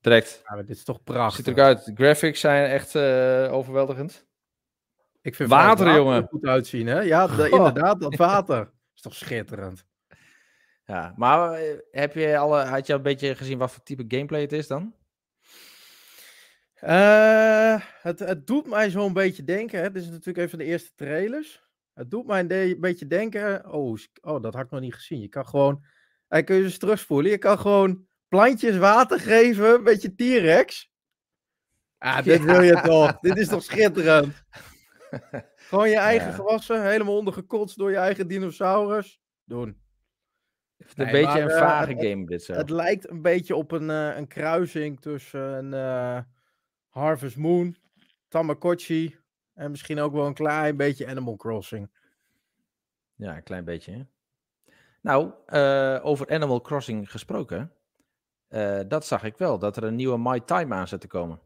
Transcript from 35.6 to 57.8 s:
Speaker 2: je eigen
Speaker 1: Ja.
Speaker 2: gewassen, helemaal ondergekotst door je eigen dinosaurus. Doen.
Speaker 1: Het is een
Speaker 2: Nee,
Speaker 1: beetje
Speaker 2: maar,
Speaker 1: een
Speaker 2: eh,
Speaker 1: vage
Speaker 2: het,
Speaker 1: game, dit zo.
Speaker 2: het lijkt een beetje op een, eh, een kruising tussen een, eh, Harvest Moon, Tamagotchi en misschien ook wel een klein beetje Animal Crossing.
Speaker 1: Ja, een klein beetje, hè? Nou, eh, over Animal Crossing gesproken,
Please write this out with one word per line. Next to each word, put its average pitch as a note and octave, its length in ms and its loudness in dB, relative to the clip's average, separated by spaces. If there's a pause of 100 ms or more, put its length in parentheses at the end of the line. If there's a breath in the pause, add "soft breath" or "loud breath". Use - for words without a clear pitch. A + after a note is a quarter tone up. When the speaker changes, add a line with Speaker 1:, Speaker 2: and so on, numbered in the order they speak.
Speaker 2:
je G#3+ 80 4
eigen G#3+ 300 2
Speaker 1:
Ja. E2 60 -8
Speaker 2:
gewassen, G#3+ 520 -2
helemaal G#3 300 0
ondergekotst G#3 600 -6
door G3+ 120 -2
je F#3+ 60 -2
eigen F#3+ 320 -2
dinosaurus. G3 920 -4 (240)
Doen. A#2 360 -12 (960)
Speaker 1:
Het - 100 -20
is - 100 -20
een C#3 80 -2
Speaker 2:
Nee, A#2+ 80 -4
Speaker 1:
beetje C#3+ 140 4
Speaker 2:
maar, D3+ 160 0
Speaker 1:
een D3 60 -2
Speaker 2:
eh, D#3+ 100 0
Speaker 1:
vage D3+ 340 2
Speaker 2:
het, A#2+ 140 -6
Speaker 1:
game, G2 200 -4
dit F2 160 -8
zo. - 100 -14
Speaker 2:
het C#3+ 180 -6
lijkt E3+ 380 -4
een E3 140 -16
beetje F3 340 -2
op D3+ 160 -6
een, D#3 180 -6
eh, D3+ 260 -6
een C#3+ 100 -12
kruising D#3 760 -6
tussen C#3+ 400 -12
een, C3+ 340 -10
eh, B2+ 480 -6 (640)
Harvest C3+ 480 -6
Moon, F3 400 -2 (520)
Tamagotchi E3 920 -4 (340)
en D3 160 -14
misschien D3 280 -10
ook D3 140 -4
wel D3 140 -2
een C#3+ 80 -6
klein D3+ 420 -2
beetje C#3 300 -4
Animal B2+ 300 -10
Crossing. G#2+ 540 -10 (1200)
Speaker 1:
Ja, F#2+ 220 -14
een D#2+ 60 -20
klein F#2 220 -14
beetje, E2+ 280 -14
hè? A#2+ 100 -16 (1000)
Nou, D3+ 300 0 (140)
eh, C#3 560 0
over C#3 280 -4
Animal D3 300 -2
Crossing A#2 500 -10
gesproken, A#2+ 640 -10 (760)